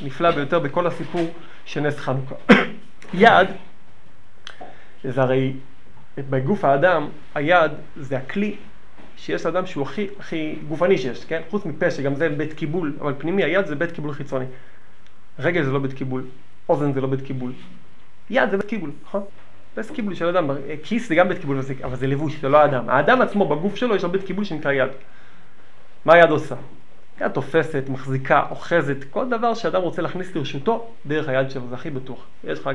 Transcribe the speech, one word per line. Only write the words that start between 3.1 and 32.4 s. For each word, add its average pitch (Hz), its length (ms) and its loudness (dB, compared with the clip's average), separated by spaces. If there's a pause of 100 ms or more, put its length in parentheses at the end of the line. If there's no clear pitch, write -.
יד, 190 340 8 (1600)
זה 131 180 0
הרי, 131 320 2 (640)
בגוף 139 480 0
האדם, 151 420 6 (280)
היד 156 360 6 (240)
זה 135 220 -4
הכלי 208 380 -2 (600)
שיש 170 280 -4
לאדם 175 200 0
שהוא 143 180 -4
הכי, 196 240 -4 (120)
הכי 160 360 -4 (120)
גופני 165 300 4
שיש, 127 280 -4
כן? 160 240 -2
חוץ 208 160 -2
מפה, 160 260 0
שגם 139 240 0
זה 160 140 2
בית 147 240 -2
קיבול, 156 480 -2
אבל 143 160 -2
פנימי, 180 260 0
היד 175 220 2
זה 151 100 -4
בית 170 160 -2
קיבול 147 220 -4
חיצוני. 131 320 -4 (960)
רגל 165 240 2
זה 135 80 2
לא 139 80 2
בית 135 140 -2
קיבול, 131 320 -4 (440)
אוזן 147 240 4
זה 131 80 0
לא 135 60 0
בית 135 140 0
קיבול. 127 300 -4 (800)
יד 240 200 4
זה 190 80 0
בית 196 80 0
קיבול, 175 260 -4 (120)
נכון? 202 200 -4 (520)
בית 214 160 -6
קיבול 208 240 -4
של 165 100 -2
אדם, 170 240 2 (340)
כיס 226 260 -2
זה 160 60 2
גם 180 140 8
בית 180 100 -2
קיבול, 139 160 0
אבל 131 100 0
זה, 139 80 -2 (100)
אבל 131 120 -4
זה 131 120 0
לבוש, 139 340 0
זה 135 80 0
לא 143 80 10
האדם. 127 320 6
האדם 220 320 6
עצמו, 196 260 2
בגוף 156 280 0
שלו, 240 200 0
יש 180 80 0
לו 175 80 0
בית 190 120 0
קיבול 185 200 -4
שנקרא 151 280 -2
יד. 127 180 4 (1160)
מה 156 80 8
היד 170 160 10
עושה? 139 260 0 (640)
היד 208 120 -2
תופסת, 143 580 0
מחזיקה, 131 600 2
אוחזת, 143 480 0 (120)
כל 247 200 0
דבר 233 240 2
שאדם 185 280 0
רוצה 175 200 -2
להכניס 175 340 -4
לרשותו, 156 560 -2 (140)
דרך 147 240 -2
היד 135 220 2
שלו, 127 180 -6
זה 123 60 -6
הכי 160 140 -6
בטוח. 131 360 -6 (180)